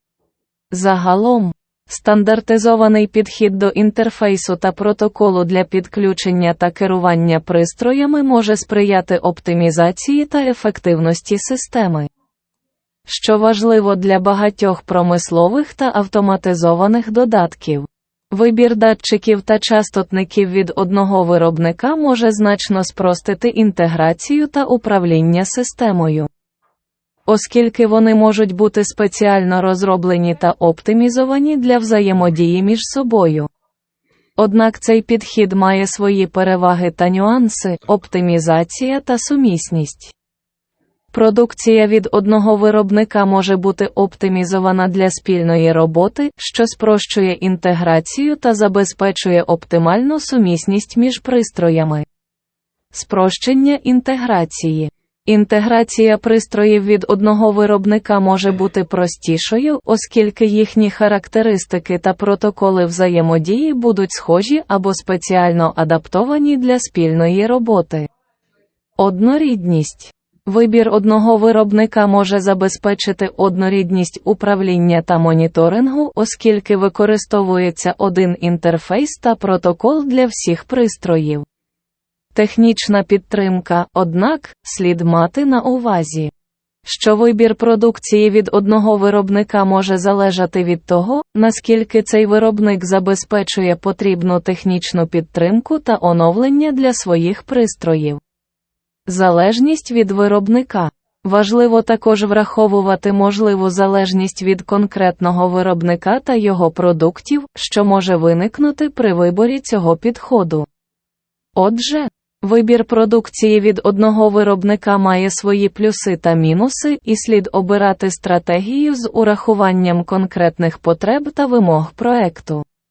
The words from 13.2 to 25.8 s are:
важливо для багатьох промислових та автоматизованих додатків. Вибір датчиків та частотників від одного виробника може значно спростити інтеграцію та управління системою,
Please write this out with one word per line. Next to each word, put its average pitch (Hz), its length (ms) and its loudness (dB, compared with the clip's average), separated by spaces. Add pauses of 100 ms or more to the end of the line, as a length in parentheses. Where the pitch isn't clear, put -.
важливо 214 580 2
для 190 240 0
багатьох 202 640 0
промислових 175 920 0
та 262 220 -4
автоматизованих 196 1160 0
додатків. 180 720 0 (460)
Вибір 233 440 2
датчиків 214 640 0
та 214 180 0
частотників 190 920 -2
від 180 260 -2
одного 190 480 0
виробника 170 720 0
може 254 360 0
значно 202 520 -2
спростити 185 640 -2
інтеграцію 180 1000 0
та 285 160 -4
управління 175 800 0
системою, 170 840 -2 (1000)